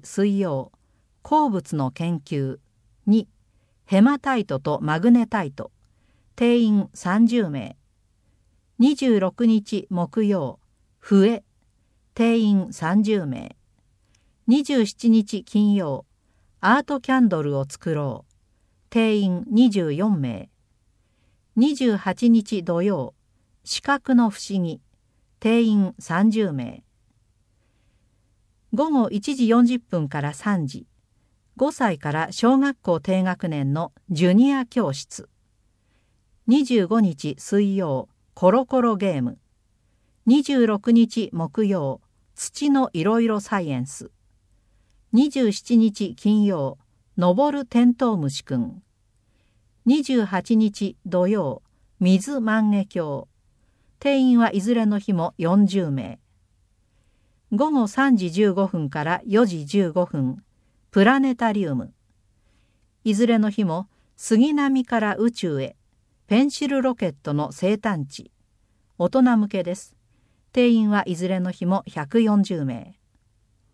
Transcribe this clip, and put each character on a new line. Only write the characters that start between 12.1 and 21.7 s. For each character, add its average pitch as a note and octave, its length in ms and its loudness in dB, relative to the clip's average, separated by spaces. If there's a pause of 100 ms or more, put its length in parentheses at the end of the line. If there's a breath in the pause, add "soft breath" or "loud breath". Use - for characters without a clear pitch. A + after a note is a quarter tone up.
定 A#3 260 0
員 G3+ 320 2
三 F#3 320 0
十 G3+ 220 -2
名。 - 320 -10 (960)
二 C#4 120 4
十 C4 240 0
七 A3+ 240 0
日 G#3+ 320 0
金 G#3 320 0
曜、 D3+ 320 -4 (520)
ア A3 180 4
ー C#4+ 60 0
ト C#4 160 -4
キ C4 120 -6
ャ C4 80 4
ン A#3 100 6
ド D#3+ 140 -2
ル C#3+ 160 -2
を C3+ 100 -4
作 - 240 -8
ろ C#3+ 340 -6
う。 - 60 -20 (560)
定 A3 300 2
員 F#3 280 -2
二 A#3+ 220 4
十 F3 240 -2
四 F#3+ 260 -2
名。 A#2+ 300 -8 (1040)
二 C#4 200 2